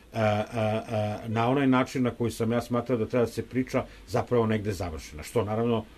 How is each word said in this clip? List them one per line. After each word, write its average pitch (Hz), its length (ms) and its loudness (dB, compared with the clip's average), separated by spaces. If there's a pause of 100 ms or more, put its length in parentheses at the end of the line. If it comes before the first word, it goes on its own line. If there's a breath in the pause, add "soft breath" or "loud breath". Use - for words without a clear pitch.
(140 loud breath)
a, 113 80 -2
a, 107 640 0
a, 107 400 -2
na 113 220 2
onaj 139 180 4
način 127 360 2
na 120 80 0
koji 117 200 -2
sam 113 200 0
ja 120 100 2
smatrao 120 360 0
da 110 80 0
treba 120 200 2
da 110 60 -2
se 117 100 -6
priča, 123 440 -2 (220 loud breath)
zapravo 117 380 2
negde 107 260 0
završena. 82 520 -8
Što, 110 220 0
naravno, 110 400 0 (120 loud breath)